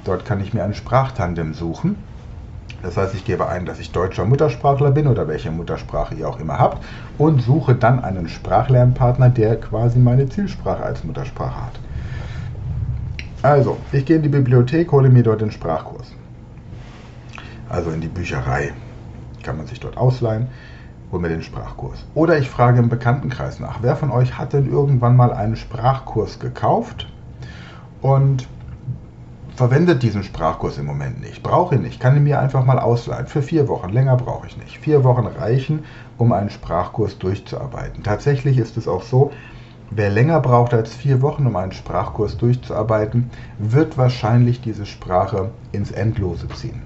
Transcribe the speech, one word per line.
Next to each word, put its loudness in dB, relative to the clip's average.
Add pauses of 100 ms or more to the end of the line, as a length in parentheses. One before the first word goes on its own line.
Dort -4
kann -2
ich -4
mir -2
ein -2
Sprachtandem -2
suchen. -4 (840)
Das -6
heißt, -2
ich -8
gebe -2
ein, -4
dass -10
ich -12
deutscher -2
Muttersprachler 2
bin 4
oder 2
welche -4
Muttersprache -6
ihr -6
auch -8
immer -6
habt 2 (320)
und 4
suche 4
dann 2
einen -4
Sprachlernpartner, 4
der 2
quasi 0
meine 4
Zielsprache -4
als -6
Muttersprache -6
hat. -10 (1600)
Also, 4 (140)
ich 2
gehe 4
in 2
die 0
Bibliothek, 4
hole 6
mir 8
dort 2
den 0
Sprachkurs. -8 (1500)
Also -4
in -4
die -6
Bücherei. -4 (680)
Kann -6
man -10
sich -12
dort -10
ausleihen, 0 (640)
hole -4
mir -2
den -4
Sprachkurs. -12
Oder 6
ich 0
frage 4
im 6
Bekanntenkreis -2
nach, -8
wer 2
von -2
euch 2
hat -6
denn 2
irgendwann 4
mal 6
einen -2
Sprachkurs -2
gekauft -2 (880)
und 2 (1080)
verwendet 4
diesen 0
Sprachkurs -4
im -6
Moment -6
nicht, -14
braucht 2
ihn 2
nicht, -8
kann 4
ihn 6
mir 4
einfach 2
mal 4
ausleihen -2
für -2
vier 2
Wochen, -4
länger 4
brauche -4
ich -16
nicht. -16
Vier 4
Wochen 4
reichen, -2 (360)
um 4
einen 0
Sprachkurs -4
durchzuarbeiten. -6
Tatsächlich 2
ist 0
es -4
auch -2
so, 4 (600)
wer 0
länger 4
braucht 4
als 0
vier 2
Wochen, 2
um 0
einen -4
Sprachkurs -4
durchzuarbeiten, 0 (280)
wird 2
wahrscheinlich 4
diese -8
Sprache 0 (220)
ins -4
Endlose -2
ziehen. -10